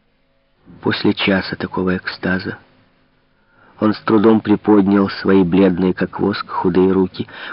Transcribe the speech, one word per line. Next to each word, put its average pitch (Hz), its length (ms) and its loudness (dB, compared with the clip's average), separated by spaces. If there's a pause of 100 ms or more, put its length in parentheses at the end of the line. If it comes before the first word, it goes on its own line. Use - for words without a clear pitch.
(800)
После 104 320 0
часа - 420 -2
такого 92 400 -4
экстаза 92 640 -6 (1200)
он 107 140 0
с - 60 -14
трудом 110 400 2
приподнял 101 680 2
свои 95 340 2
бледные, 92 520 2
как - 240 -6
воск, 98 280 -4
худые 92 440 0
руки. 95 360 -2 (260)